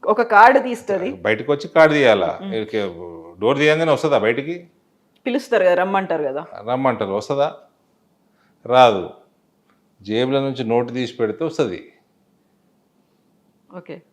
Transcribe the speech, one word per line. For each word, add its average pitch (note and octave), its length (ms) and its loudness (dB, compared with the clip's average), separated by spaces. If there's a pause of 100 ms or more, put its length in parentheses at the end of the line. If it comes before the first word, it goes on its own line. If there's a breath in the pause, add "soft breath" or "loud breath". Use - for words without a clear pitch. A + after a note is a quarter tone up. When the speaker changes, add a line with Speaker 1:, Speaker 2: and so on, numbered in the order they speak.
Speaker 1:
ఒక A3 160 0
కార్డు A#3 380 6
తీస్తది. A3+ 540 -6
Speaker 2:
బయటకు A2 380 -2
వచ్చి C#3+ 160 -4
కార్డు D#3 260 6
తీయాలా? G2+ 480 2
Speaker 1:
మ్మ్. G2 120 -10
Speaker 2:
ఇక A2 220 -8 (680)
డోర్ B2+ 160 2
తీయంగానే D#3 340 2
వస్తుందా C#3 280 2
బయటికి? C#3 480 -4 (580)
Speaker 1:
పిలుస్తారు A#3+ 380 -2
కదా, F3+ 100 4
రమ్మంటారు F3+ 500 -2
కదా. C#3+ 220 -6 (240)
Speaker 2:
రమ్మంటారు, A#2+ 420 -2
వస్తుందా? C#3 440 -4 (1080)
రాదు. A#2 440 4 (920)
జేబుల A#2+ 380 -2
నుంచి C3+ 240 -6
నోటు A#2+ 280 0
తీసి B2 240 -6
పెడితే A2+ 300 -4
వస్తది. B2 480 -6 (1800)
Speaker 1:
ఓకే. E3+ 240 -18 (120)